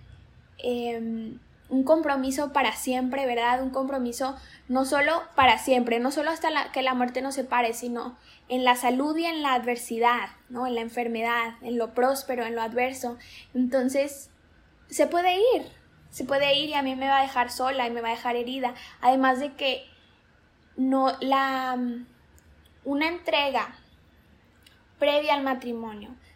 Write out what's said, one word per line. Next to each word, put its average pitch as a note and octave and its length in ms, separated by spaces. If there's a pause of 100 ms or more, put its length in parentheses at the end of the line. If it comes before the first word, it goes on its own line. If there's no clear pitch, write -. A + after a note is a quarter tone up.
(580)
em, A#3 840 (300)
un C4 140
compromiso C#4+ 680
para A#3+ 200
siempre, B3+ 520
¿verdad? A#3+ 380
Un C4 80
compromiso C4 640 (300)
no C4 180
solo D4+ 380 (120)
para B3 220
siempre, A#3 420
no B3+ 120
solo D4+ 180
hasta D#4+ 220
la, D4+ 200
que C4+ 100
la C4 120
muerte B3 280
nos C4+ 140
separe, A#3+ 380
sino A#3+ 440 (300)
en B3+ 160
la B3 120
salud B3+ 420
y E4+ 80
en E4 160
la C#4 120
adversidad, A#3 760 (200)
¿no? B3 180
En B3 80
la A3+ 60
enfermedad, A#3 800
en A#3+ 160
lo A3+ 160
próspero, B3+ 520
en A3+ 100
lo A3+ 60
adverso. A#3+ 560 (360)
Entonces, C4 760 (600)
se - 180
puede F4+ 280
ir, G4+ 280 (480)
se - 140
puede C#4 300
ir D4+ 140
y D4+ 60
a C#4 80
mí C4 120
me C4+ 120
va C4+ 120
a C4+ 40
dejar B3 260
sola B3+ 380
y A#3 40
me A#3 100
va A3+ 80
a - 20
dejar A#3+ 240
herida. B3 400 (260)
Además C4 380
de C#4+ 140
que C4+ 300 (960)
no, C4 440
la, C4 560 (1080)
una C#4+ 220
entrega C#4+ 680 (1200)
previa D4 340
al C#4 100
matrimonio, A#3 720 (200)